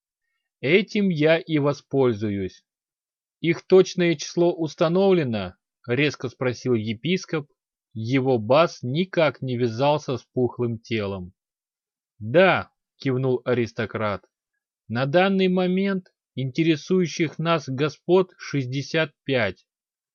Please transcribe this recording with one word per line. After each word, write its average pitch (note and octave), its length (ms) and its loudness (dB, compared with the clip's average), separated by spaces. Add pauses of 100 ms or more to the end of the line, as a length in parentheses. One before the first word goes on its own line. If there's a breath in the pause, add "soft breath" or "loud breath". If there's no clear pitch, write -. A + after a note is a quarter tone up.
(600)
Этим G3 500 0
я D#3 280 4
и D#3 200 -2
воспользуюсь». A#2 1080 -2 (760)
«Их D#3+ 260 -2
точное F3+ 480 4
число E3+ 400 0
установлено?» D#3+ 1000 0 (320)
резко B2+ 420 -2
спросил B2 460 -2
епископ. D3 720 -4 (440)
Его B2+ 460 0
бас C3+ 440 2
никак D3+ 600 0
не B2+ 140 -4
вязался C3 600 0
с - 160 -10
пухлым A#2+ 460 -2
телом. G2 540 -6 (840)
«Да», C3+ 520 2 (260)
кивнул C3 480 -2
аристократ, A2 800 -4 (640)
«на A#2+ 180 -4
данный F#3+ 420 2
момент F#3 580 0 (280)
интересующих D#3+ 1040 0
нас E3 300 -2
господ D3+ 720 0
шестьдесят C#3 720 -4 (120)
пять. A#2 420 -2 (480)